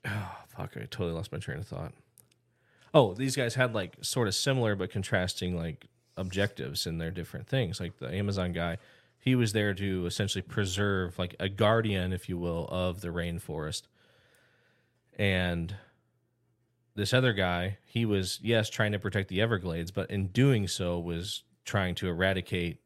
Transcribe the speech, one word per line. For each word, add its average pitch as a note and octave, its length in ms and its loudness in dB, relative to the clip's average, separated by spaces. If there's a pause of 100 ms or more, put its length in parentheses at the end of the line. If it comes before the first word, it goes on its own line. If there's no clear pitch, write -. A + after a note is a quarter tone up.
Oh, G#2 300 -6 (120)
fuck, - 280 -10
I - 40 -10
totally F2 320 -4
lost E2 200 -6
my - 60 -6
train - 200 -8
of - 80 -8
thought. - 260 -8 (1000)
Oh, A#2+ 200 10
these B2+ 220 -2
guys A#2+ 200 0
had, B2+ 180 4
like, F#2+ 280 -4
sort A#2 260 2
of F#2+ 60 0
similar A#2+ 420 2
but F#2 140 -2
contrasting, F2+ 680 -2
like, E2 300 -6 (300)
objectives F#2 720 -2
in E2 120 -4
their E2 120 -4
different F2+ 380 -10
things. A#2 320 -2
Like, E2+ 180 -8
the B1+ 160 -8
Amazon G2 380 0
guy, E2+ 260 -2 (400)
he C3 160 2
was A#2 180 2
there G#2 220 2
to F#2 320 -2
essentially F#2+ 360 -2
preserve, G2 760 0
like, F2+ 220 -2
a G2 80 -2
guardian, G2+ 640 2
if - 160 -6
you F2 100 -4
will, E2+ 300 -2
of F#2 320 -2
the F2+ 80 -6
rainforest. E2+ 720 -4 (1400)
And F2+ 560 0 (1200)
this G2+ 180 0
other B2+ 200 4
guy, F#2 520 0
he A#2 220 -2
was, F#2+ 360 2
yes, G#2+ 280 2
trying G#2+ 220 0
to G2+ 60 0
protect G2 300 -2
the F#2 120 0
Everglades, F2+ 500 0
but F#2+ 200 -4
in G2 180 0
doing A#2+ 400 4
so F2 320 -2
was E2+ 420 -6 (220)
trying F#2 320 0
to F#2+ 120 -2
eradicate F2+ 760 0